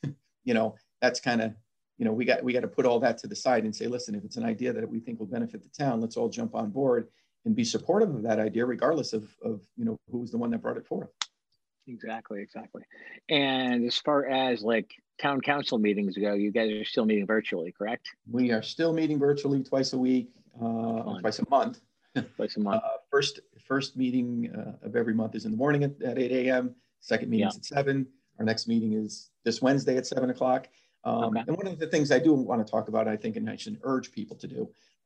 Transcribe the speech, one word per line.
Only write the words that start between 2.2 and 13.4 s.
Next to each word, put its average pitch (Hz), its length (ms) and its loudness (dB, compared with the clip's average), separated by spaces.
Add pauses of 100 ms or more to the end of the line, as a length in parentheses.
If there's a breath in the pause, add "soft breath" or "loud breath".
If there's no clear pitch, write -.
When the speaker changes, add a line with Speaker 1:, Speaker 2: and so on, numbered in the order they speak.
Speaker 1:
got, 120 180 4
we 123 100 0
gotta 120 160 0
put 127 180 2
all 120 140 4
that 120 180 2
to - 100 -12
the 101 80 -10
side 123 280 2
and 107 100 -2
say, 113 120 -4
"Listen, 120 300 -6
if 101 80 -8
it's - 120 -12
an 113 80 -4
idea 117 280 -2
that 110 160 -4
we 113 120 -6
think 117 200 -10
will 107 60 -8
benefit 117 360 -6
the - 60 -20
town, 131 320 -2
let's 113 160 -4
all 117 120 0
jump 113 280 -6
on 110 140 -4
board 120 380 2 (360 soft breath)
and 110 120 2
be 120 80 2
supportive 180 500 2
of 110 80 -4
that 110 180 2
idea, 110 260 0
regardless 127 460 0
of, 107 120 -2 (180)
of, 107 200 -6 (140)
you 120 80 -6
know, 113 120 -2 (140)
who 123 80 -4
was 120 140 -8
the 117 60 -2
one 120 120 0
that 117 100 0
brought 120 160 -4
it 113 100 -12
forth." 190 240 -6 (760)
Speaker 2:
Exactly, 113 540 -10
exactly. - 420 -14 (460 loud breath)
And 131 560 2